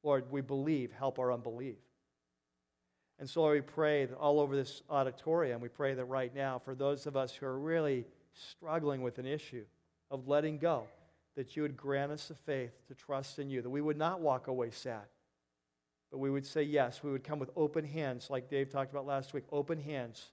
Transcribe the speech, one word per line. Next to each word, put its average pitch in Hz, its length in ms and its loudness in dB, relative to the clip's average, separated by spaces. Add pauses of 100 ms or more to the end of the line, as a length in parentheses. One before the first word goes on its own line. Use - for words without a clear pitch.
Lord, 131 260 2
we 139 100 0
believe, 135 520 0
help 131 260 -2
our 127 140 2
unbelief. 117 460 -6 (1400)
And 139 100 -8
so, 165 120 0
Lord, 151 160 8
we 143 160 0
pray 151 320 4
that 127 120 -4
all 147 220 6
over 143 160 4
this 131 340 -2
auditorium, 139 720 2
we 120 80 -8
pray 135 260 0
that 127 100 -4
right 127 280 -2
now, 135 280 -2
for 131 160 -8
those 139 320 0
of 139 80 -2
us 131 180 0
who - 100 -10
are 131 140 -2
really 147 480 2 (280)
struggling 151 680 -2
with 123 160 -2
an 127 80 -6
issue 131 380 -6 (480)
of 131 160 -6
letting 151 300 4
go, 147 260 2 (500)
that 131 220 -8
you 151 60 0
would 143 140 -2
grant 139 360 0
us 147 160 -8
the 156 80 -12
faith 131 340 -2 (160)
to 135 80 -16
trust 139 460 -6
in 139 100 -4
you, 131 100 0
that 123 100 -4
we 139 100 0
would 151 160 2
not 170 240 0
walk 135 260 2
away 127 240 0
sad, 113 320 -8 (1120)
but 135 60 -8
we 139 120 2
would 139 160 0
say 156 160 2
yes. 143 400 4
We 147 80 -2
would 135 140 -2
come 151 160 -4
with 131 160 -4
open 151 280 2
hands, 139 460 -4
like 131 180 -4
Dave 139 220 0
talked 135 220 -2
about 139 120 -4
last 139 300 -2
week, 131 160 -2
open 147 300 0
hands. 135 520 -6